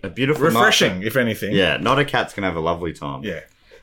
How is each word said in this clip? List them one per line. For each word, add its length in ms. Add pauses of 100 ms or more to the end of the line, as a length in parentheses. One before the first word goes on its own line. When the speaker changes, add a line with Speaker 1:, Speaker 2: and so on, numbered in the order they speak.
Speaker 1:
a 60
beautiful 340
night. 120
Speaker 2:
Refreshing, 480
if 120
anything. 400
Speaker 1:
Yeah, 220
Not 220
a 60
Cat's 280
gonna 140
have 100
a 40
lovely 300
time. 320
Speaker 2:
Yeah. 180 (420)